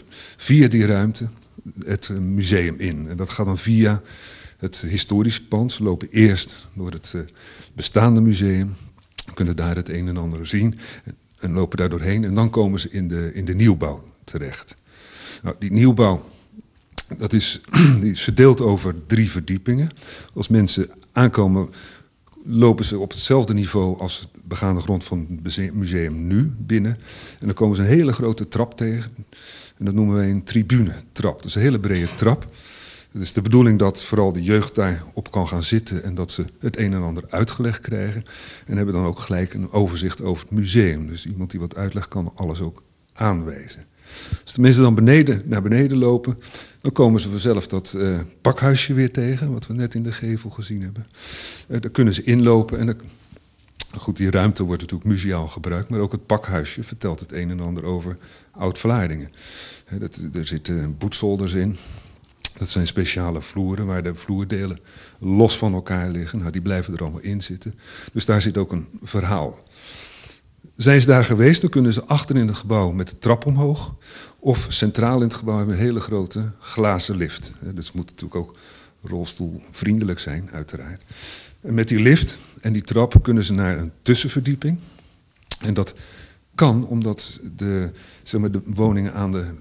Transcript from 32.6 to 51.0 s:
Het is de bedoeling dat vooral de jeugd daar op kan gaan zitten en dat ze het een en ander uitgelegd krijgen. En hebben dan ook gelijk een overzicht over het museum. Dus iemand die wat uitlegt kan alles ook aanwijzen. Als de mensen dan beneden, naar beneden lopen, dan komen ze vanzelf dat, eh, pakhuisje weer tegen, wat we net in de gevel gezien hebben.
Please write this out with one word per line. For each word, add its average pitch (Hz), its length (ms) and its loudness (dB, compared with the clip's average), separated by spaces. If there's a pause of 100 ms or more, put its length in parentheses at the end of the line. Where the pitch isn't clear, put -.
Het 98 100 -6
is 90 100 -6
de 104 100 -2
bedoeling 110 360 6
dat 98 260 0
vooral 101 280 0
de 87 100 -4
jeugd 104 320 2
daar 90 380 -2
op - 180 -10
kan 90 180 -2
gaan 87 140 -4
zitten 110 400 -2
en 92 120 -8
dat 90 180 -6
ze 87 120 -6 (140)
het - 200 -6
een 101 140 0
en 92 100 -2
ander 85 260 -6
uitgelegd 110 520 -2
krijgen. 104 440 -6 (420)
En 101 100 -4
hebben 101 180 -2
dan 90 100 0
ook 85 140 -4
gelijk 92 360 -4
een 95 160 -6
overzicht 90 520 -2
over 90 220 -4
het - 100 -10
museum. 92 520 2
Dus 82 200 -12
iemand 92 240 -8
die 90 100 -10
wat 85 160 -10
uitlegt 98 320 -6
kan 87 260 -6
alles 85 260 -6
ook 82 220 -8 (300)
aanwijzen. 85 720 -4 (600)
Als - 100 -14
de 123 60 0
mensen 127 220 8
dan 120 120 6
beneden, 123 500 6
naar 104 180 -2
beneden 127 360 2
lopen, 123 400 2 (420)
dan 135 120 -2
komen 113 280 6
ze 98 100 -6
vanzelf 101 360 0
dat, 95 260 -6
eh, 95 280 -2 (200)
pakhuisje 131 540 2
weer 127 180 2
tegen, 131 400 -2
wat 113 140 -8
we 110 80 -8
net 120 200 -4
in 117 80 -4
de 117 100 -6
gevel 113 380 -6
gezien 104 320 -10
hebben. 101 240 -10 (640)